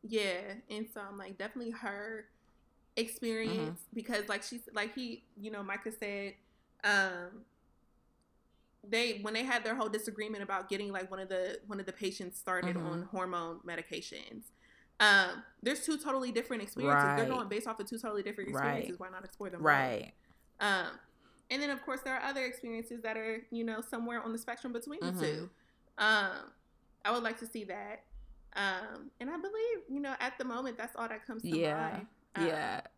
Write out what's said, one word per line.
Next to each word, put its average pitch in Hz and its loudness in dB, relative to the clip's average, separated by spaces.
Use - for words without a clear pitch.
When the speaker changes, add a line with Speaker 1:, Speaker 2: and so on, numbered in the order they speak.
Speaker 1:
Yeah, 196 2
and 214 -4
so 214 -10
I'm 202 -10
like, 190 -10
definitely 226 -4
her 214 -6
experience, 220 0
Speaker 2:
Mm-hmm. - -14
Speaker 1:
because, 214 -2
like, 208 0
she's, 240 -8
like, 220 0
he, 247 -6
you 208 -8
know, 208 -6
Micah 202 -4
said, 202 -4
um, 190 4
they, 226 2
when 214 -2
they 226 2
had 240 2
their 226 0
whole 220 2
disagreement 214 -2
about 196 -2
getting, 202 -2
like, 190 -2
one 190 -6
of 190 -6
the, 185 0
one 202 -4
of 190 -6
the 185 -6
patients 185 -4
started 180 2
Speaker 2:
Mm-hmm. 165 0
Speaker 1:
on 165 -2
hormone 175 -2
medications, 165 -6
um, 196 8
there's 262 2
two 311 0
totally 262 0
different 226 0
experiences. 143 6
They're 139 6
Speaker 2:
Right. 131 0
Speaker 1:
going 240 0
based 214 -2
off 226 -4
of - -4
two 226 -4
totally 214 -2
different 208 -4
Speaker 2:
Right. 135 2
Speaker 1:
experiences. 180 -4
Why 185 -8
not 190 -12
explore 190 -8
them 175 -6
both? 156 4
Speaker 2:
Right. 135 6
Speaker 1:
Um, 190 2
and 269 0
then, 285 0
of 262 -2
course, 262 -2
there 262 -2
are 247 -2
other 269 0
experiences 233 -6
that 220 -2
are, 220 -2
you 233 -2
know, 226 0
somewhere 233 -2
on 226 -2
the 226 -2
spectrum 240 -4
between 285 -6
the 175 0
Speaker 2:
Mm-hmm. 180 -2
Speaker 1:
two. 160 0
Um, 208 4
I 208 2
would 240 2
like 226 -2
to 226 -8
see 226 -6
that. 202 -10
Um, 196 -2
and 247 -4
I 339 -4
believe, 427 0
you 277 -2
know, 269 -2
at 262 -2
the 262 -2
moment, 247 -4
that's 226 -6
all 226 -4
that 220 -10
comes 226 -8
to 175 -4
Speaker 2:
Yeah. 160 2
Speaker 1:
mind. 196 -6
Um, 196 4
Speaker 2:
Yeah. 151 0